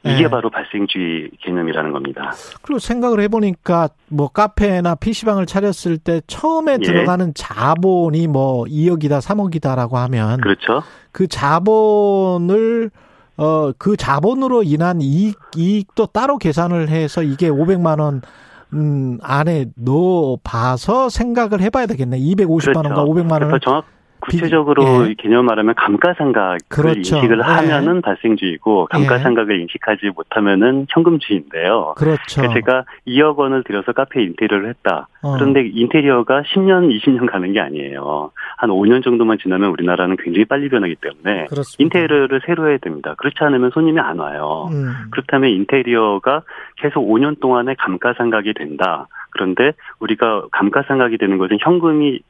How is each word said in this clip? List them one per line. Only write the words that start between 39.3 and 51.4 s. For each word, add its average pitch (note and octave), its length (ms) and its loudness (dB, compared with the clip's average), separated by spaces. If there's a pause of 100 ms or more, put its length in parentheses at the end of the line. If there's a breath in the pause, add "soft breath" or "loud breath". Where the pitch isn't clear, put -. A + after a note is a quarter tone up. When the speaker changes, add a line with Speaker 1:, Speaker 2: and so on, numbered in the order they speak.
Speaker 1:
지나면 F#2+ 320 0
우리나라는 F2+ 460 0
굉장히 F2 280 0
빨리 C#3+ 240 -2
변하기 G2 280 -2
때문에 D#2 500 -6
Speaker 2:
그렇습니다. C#3 360 -4
Speaker 1:
인테리어를 D3 640 2
새로 E3 220 0
해야 C#3+ 100 2
됩니다. D2+ 400 -8
그렇지 - 220 -6
않으면 C3 320 2
손님이 D#3+ 280 2
안 F2 180 -4
와요. E2 540 -6
Speaker 2:
음. C3+ 200 -4 (180)
Speaker 1:
그렇다면 C3+ 400 0
인테리어가 A#2 920 0 (340 loud breath)
계속 D3 320 -2
오 A2 100 4
년 D3 220 2
동안에 B2+ 380 0
감가상각이 G#2+ 760 -2
된다. D2+ 540 -4 (220 loud breath)
그런데 G2+ 420 0 (260 loud breath)
우리가 A2 540 -2
감가상각이 A#2+ 640 0
되는 G2 200 0
것은 F#2+ 220 0